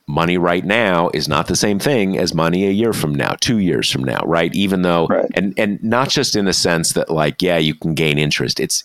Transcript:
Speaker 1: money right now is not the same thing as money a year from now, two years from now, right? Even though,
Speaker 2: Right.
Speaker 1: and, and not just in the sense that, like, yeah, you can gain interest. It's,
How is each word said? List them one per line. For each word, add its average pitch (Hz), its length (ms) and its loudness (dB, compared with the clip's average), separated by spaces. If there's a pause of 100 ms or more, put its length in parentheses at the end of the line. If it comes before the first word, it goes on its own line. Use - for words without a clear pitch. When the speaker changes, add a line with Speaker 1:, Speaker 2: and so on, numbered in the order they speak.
Speaker 1:
money 82 280 0
right 87 280 0
now 92 500 2
is 73 140 -2
not 76 180 0
the 92 80 0
same 104 240 0
thing 98 400 0
as 85 160 -2
money 85 320 2
a 98 60 2
year 110 200 2
from 76 220 -2
now, - 240 -2
two 113 200 0
years 87 300 0
from 67 140 -4
now, 64 220 -2
right? 82 280 0
Even 95 300 0
though, 85 240 2
Speaker 2:
Right. - 280 0
Speaker 1:
and, 95 220 -2
and 104 240 -2
not 120 280 0
just - 260 0
in 104 100 0
the 95 80 0
sense 82 420 0
that, 80 140 0
like, 78 320 0
yeah, 90 160 2
you 78 200 0
can 80 180 -4
gain 76 240 2
interest. 73 400 -2
It's, - 260 -4